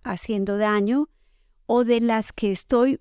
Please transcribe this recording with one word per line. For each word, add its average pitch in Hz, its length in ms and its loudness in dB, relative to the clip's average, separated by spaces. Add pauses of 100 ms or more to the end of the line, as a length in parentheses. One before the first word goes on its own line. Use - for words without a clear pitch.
haciendo 202 540 -4
daño, 214 520 0 (580)
o 240 180 2
de 233 160 2
las 226 320 -2
que 208 180 -2
estoy 247 500 0